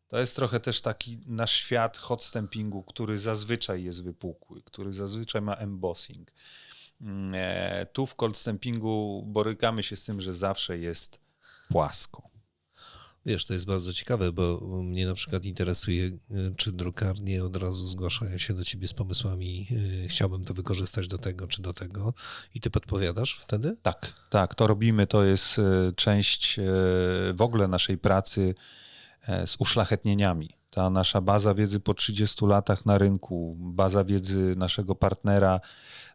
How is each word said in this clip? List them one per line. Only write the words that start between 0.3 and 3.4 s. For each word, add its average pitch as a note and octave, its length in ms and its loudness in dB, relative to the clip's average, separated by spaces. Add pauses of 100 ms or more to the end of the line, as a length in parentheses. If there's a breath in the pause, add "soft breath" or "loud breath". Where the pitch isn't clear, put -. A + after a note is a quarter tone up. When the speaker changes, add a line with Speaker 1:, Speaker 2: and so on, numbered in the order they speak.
Speaker 1:
trochę A#2+ 240 -2
też - 200 -2
taki A#2 460 -6
nasz A2+ 260 -2
świat A2+ 460 0
hot - 260 -4
stampingu, G#2+ 580 -4
który G#2+ 360 -6
zazwyczaj G#2+ 640 -2